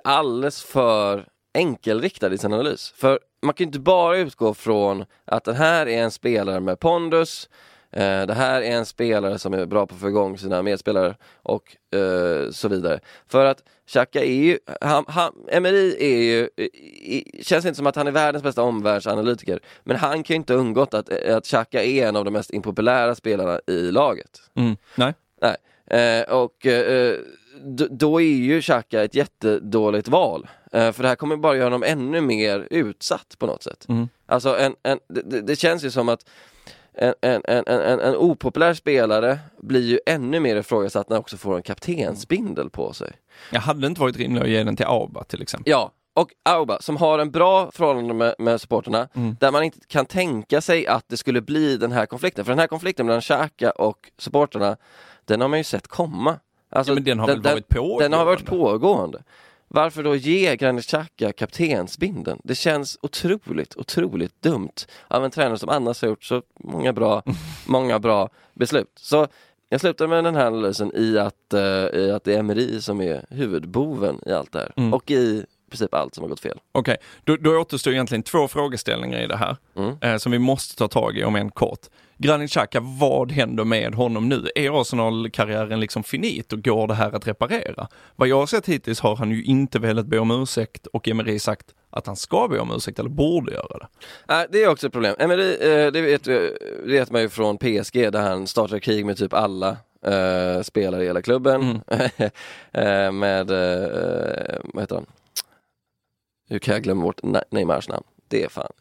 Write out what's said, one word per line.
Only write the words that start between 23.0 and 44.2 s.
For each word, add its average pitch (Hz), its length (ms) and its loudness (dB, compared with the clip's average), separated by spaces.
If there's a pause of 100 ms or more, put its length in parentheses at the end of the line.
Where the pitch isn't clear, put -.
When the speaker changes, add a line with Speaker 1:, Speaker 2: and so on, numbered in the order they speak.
Speaker 1:
spelarna 95 520 -2
i 87 240 0
laget. 120 520 0 (120)
Speaker 2:
Mm. 117 220 0 (180)
Nej. 131 200 0 (280)
Speaker 1:
Nej. 110 140 2 (440)
Eh, 117 340 2
och, 123 320 0
eh, 120 500 2 (480)
d-, 139 260 -2
då 151 300 2
är 165 40 4 (100)
ju 135 280 2
Xhaka 117 420 0
ett 107 100 -4
jättedåligt 107 920 0
val. 131 400 0 (240)
Eh, 113 200 2
för 127 100 -8
det 127 60 2
här 123 80 2
kommer 151 200 -4
bara 151 200 2
göra 127 100 2
honom 123 160 0
ännu 143 380 -2
mer 107 500 0
utsatt - 680 -4
på - 80 -4
något - 160 -4
sätt. - 260 -14
Speaker 2:
Mm. 117 200 0 (180)
Speaker 1:
Alltså, 127 320 2
en, 135 240 2
en, 135 160 0 (100)
det, 95 140 -6
det, 113 180 -4
det 139 160 -2
känns 165 280 0
ju 135 60 -4
som 120 180 0
att 117 200 -2 (640)
en, 123 280 2
en, 127 240 2
en, 120 220 2
en, 120 140 2
en, 113 200 2
en 131 160 2
opopulär 165 580 2
spelare 123 640 2 (240)
blir 123 260 2
ju 123 180 4
ännu 151 340 0
mer 120 160 2
ifrågasatt 101 520 -2
när 113 80 -2
han 104 40 0
också - 160 -14
får 95 200 -4
en 90 60 -4
kaptensbindel 107 1080 -4
på - 220 -8
sig. - 180 -12 (400)
Speaker 2:
Jag 117 100 0
hade 139 260 -2
inte 135 140 -4
varit 127 160 0
rimligt 123 260 -2